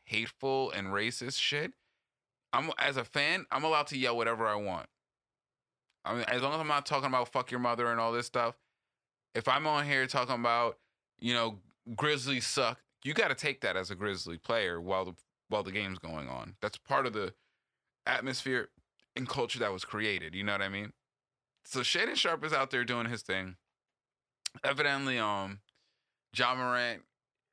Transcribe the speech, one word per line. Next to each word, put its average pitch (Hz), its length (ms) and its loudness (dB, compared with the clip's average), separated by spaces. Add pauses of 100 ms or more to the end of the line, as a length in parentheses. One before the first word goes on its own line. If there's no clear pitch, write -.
hateful 131 680 -2
and 95 160 -2
racist 107 500 -2
shit, 151 340 0 (800)
I'm, 143 260 2
as 135 200 2
a 120 60 0
fan, 156 460 0
I'm 139 140 0
allowed 151 240 4
to 143 100 -4
yell 123 180 2
whatever 113 300 2
I 104 100 2
want. 95 340 -4 (1120)
I 107 100 -2
mean, 120 140 -2
as 123 120 2
long 139 140 0
as 160 60 0
I'm 156 80 -2
not 143 180 2
talking 139 220 0
about 127 200 2
"fuck - 220 -2
your 123 100 -2
mother" 120 300 2
and 117 100 2
all 113 120 2
this 120 120 -2
stuff, 120 300 0 (800)
if 113 120 -2
I'm 139 200 4
on 147 180 4
here 135 220 2
talking 127 300 0
about, 117 420 2 (400)
you 120 160 0
know, 113 240 0 (380)
"Grizzlies 139 500 0
suck," 123 320 2 (260)
you 143 80 -2
gotta 165 220 2
take 143 260 -2
that 92 160 0
as 95 140 -2
a 101 40 -8
Grizzly 90 440 -4
player 95 420 0
while 92 240 0
the, 90 100 -10 (340)
while 104 160 0
the 95 80 -8
game's 95 260 -4
going 80 300 -8
on. 64 340 -10
That's - 160 -4
part 139 260 0
of 120 80 -2
the 98 220 -4 (720)
atmosphere 127 640 -2 (460)
and 127 120 -6
culture 123 300 0
that 107 140 0
was 92 120 -6
created, 95 500 -2
you 95 100 -4
know 104 80 0
what 98 100 0
I 95 80 -2
mean? 101 220 -6 (720)
So - 180 -4
Shannon 202 320 2
Sharpe 160 300 0
is 156 100 0
out 135 160 2
there 123 140 2
doing 117 240 0
his 117 120 -4
thing. 95 360 -4 (1080)
Evidently, 139 540 2
um, 101 400 0 (760)
Ja 127 200 4
Morant, 123 480 0 (500)